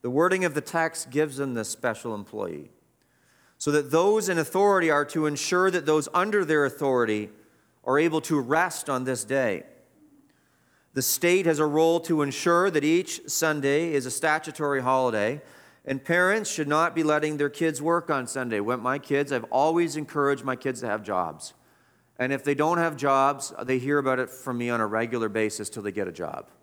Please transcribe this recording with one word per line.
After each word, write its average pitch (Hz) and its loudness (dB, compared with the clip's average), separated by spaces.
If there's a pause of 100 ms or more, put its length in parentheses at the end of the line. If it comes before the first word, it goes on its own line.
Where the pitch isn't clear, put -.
The 123 -4
wording 180 2
of 151 0
the 147 -2
text 160 -4
gives 143 -2
them 135 -4
this 110 -4
special 113 -4
employee, 95 -8 (880)
so 147 -2
that 147 2
those 190 4
in 170 0
authority 185 4
are 143 2
to 156 -2
ensure 180 2
that 160 -2
those 151 2
under 196 2
their 147 2
authority 117 0 (520)
are 131 2
able 160 2
to 156 0
rest 147 0
on 127 -2
this 127 -4
day. 127 0 (1300)
The 135 -2
state 175 2
has 156 2
a 156 2
role 165 4
to 160 0
ensure 170 2
that 151 2
each 165 0
Sunday 151 0
is 131 0
a 127 -6
statutory 151 -2
holiday, 127 0 (440)
and 135 -4
parents 185 2
should 151 -4
not 156 2
be 160 0
letting 151 2
their 143 0
kids 156 -2
work 170 0
on 131 -2
Sunday. 120 -4
When 113 -2
my 127 -2
kids, 143 -2
I've 117 -2
always 160 0
encouraged 143 -2
my 131 -2
kids 123 -6
to 120 -6
have 107 -2
jobs. 90 -4 (680)
And 127 0
if 135 -4
they 143 0
don't 156 2
have 165 0
jobs, 135 2 (120)
they 127 0
hear 143 0
about 131 0
it 123 -4
from 123 -8
me 120 -2
on 120 0
a 110 2
regular 113 -2
basis 107 -2
till 110 -10
they 101 -6
get 98 -4
a 90 -8
job. 76 -10 (140)